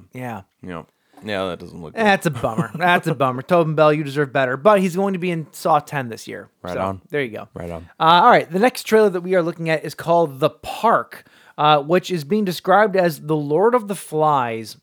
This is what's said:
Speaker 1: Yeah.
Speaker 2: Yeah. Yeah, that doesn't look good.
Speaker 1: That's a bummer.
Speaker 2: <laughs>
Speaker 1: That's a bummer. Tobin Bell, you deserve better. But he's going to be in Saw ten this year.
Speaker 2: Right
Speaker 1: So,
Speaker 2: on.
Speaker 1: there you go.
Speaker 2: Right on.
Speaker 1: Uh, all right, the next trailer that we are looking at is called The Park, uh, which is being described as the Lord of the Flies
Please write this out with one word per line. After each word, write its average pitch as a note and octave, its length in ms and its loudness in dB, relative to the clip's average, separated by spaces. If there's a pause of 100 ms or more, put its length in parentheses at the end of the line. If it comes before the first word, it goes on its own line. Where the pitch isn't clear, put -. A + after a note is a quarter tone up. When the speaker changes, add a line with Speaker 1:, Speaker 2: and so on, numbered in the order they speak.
(120)
Speaker 1:
Yeah. A#2+ 300 -12 (200)
Speaker 2:
Yeah. F2 200 -12 (420)
Yeah, G2 220 -4
that E2+ 140 -8
doesn't F2 200 -16
look D#2+ 140 -16
good. A3+ 100 -4
Speaker 1:
That's G3 220 2
a D#3+ 60 0
bummer. A#2 400 -4
Speaker 2:
<laughs> - 20 -12
Speaker 1:
That's F3 320 2
a E3 80 -2
bummer. B2+ 280 -2
Tobin E3 340 2
Bell, D3+ 160 6
you D3+ 100 -2
deserve C#3 300 -4
better. C3 240 0
But G3 240 4
he's F3+ 160 -2
going G3 160 -2
to F#3 80 -6
be F3+ 100 -4
in E3 220 -6
Saw D#3+ 260 0
ten C#3 300 -6
this G#2+ 180 -14
year. G#2 240 -14 (120)
Speaker 2:
Right F2+ 120 -8
Speaker 1:
So, F2 60 -4
Speaker 2:
on. F#2+ 300 -4
Speaker 1:
there D3 120 -4
you A#2+ 80 -6
go. G#2 240 -14
Speaker 2:
Right F2 160 -10
on. E2+ 180 -12 (120)
Speaker 1:
Uh, E3 240 6
all B3 60 6
right, D#3 200 4
the F3 80 -4
next B3 240 0
trailer A3 280 4
that F3+ 100 -4
we F#3 160 -2
are F3 60 4
looking E3 280 -4
at D3+ 140 -2
is D#3+ 100 -10
called E3 460 0
The D3 100 2
Park, - 760 -2 (320)
uh, D3+ 240 4
which F3 300 0
is E3+ 140 -6
being G#3 200 0
described F#3+ 520 2
as F3 240 2
the D3+ 160 -2
Lord D#3+ 400 2
of G#3+ 100 -2
the G3+ 80 -8
Flies C3+ 880 -2